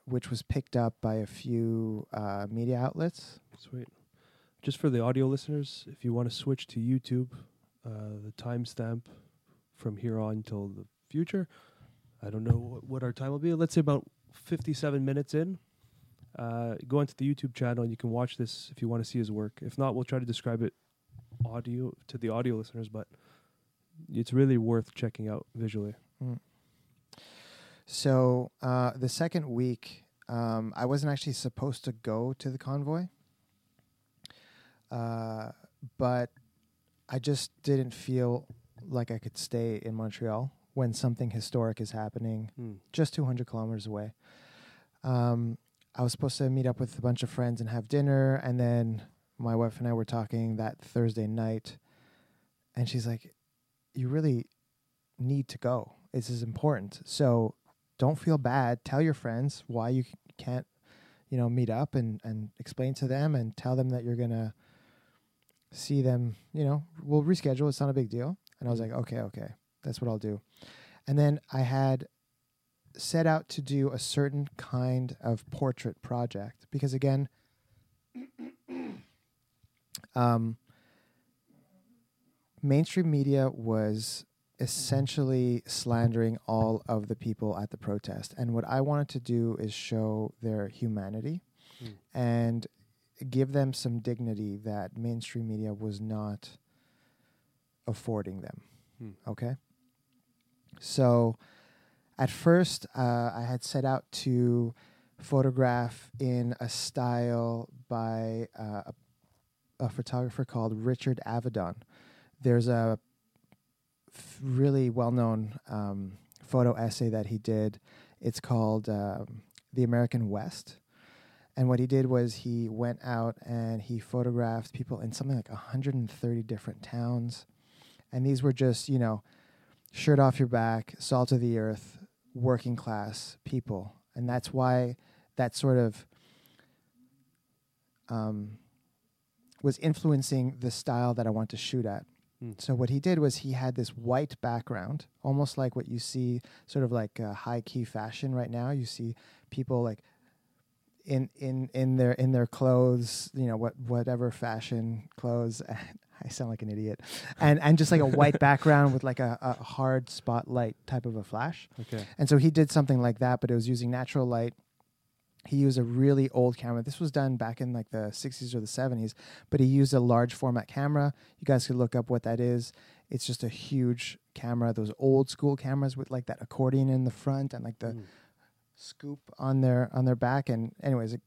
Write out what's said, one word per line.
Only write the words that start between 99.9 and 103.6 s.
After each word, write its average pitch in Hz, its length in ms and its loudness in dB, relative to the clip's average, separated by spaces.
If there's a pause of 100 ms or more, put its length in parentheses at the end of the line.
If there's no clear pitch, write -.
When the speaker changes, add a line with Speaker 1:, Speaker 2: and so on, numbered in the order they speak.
Speaker 1:
So 120 580 4 (800)
at 131 140 0
first, - 640 4
uh, 120 400 0
I 117 120 -4
had 123 160 -4